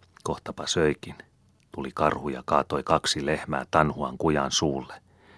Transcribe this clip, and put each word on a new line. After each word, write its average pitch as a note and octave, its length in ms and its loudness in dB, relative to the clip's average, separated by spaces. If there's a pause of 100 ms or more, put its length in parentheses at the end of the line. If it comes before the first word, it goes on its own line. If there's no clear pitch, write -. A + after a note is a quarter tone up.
(240)
Kohtapa - 440 -8
söikin. - 480 0 (560)
Tuli C2+ 220 -8
karhu D2 360 0
ja B1+ 160 -8
kaatoi C#2+ 380 2
kaksi D#2 420 2
lehmää D2 460 -2
Tanhuan D2 460 2
kujan D2 340 2
suulle. C2+ 420 -2 (440)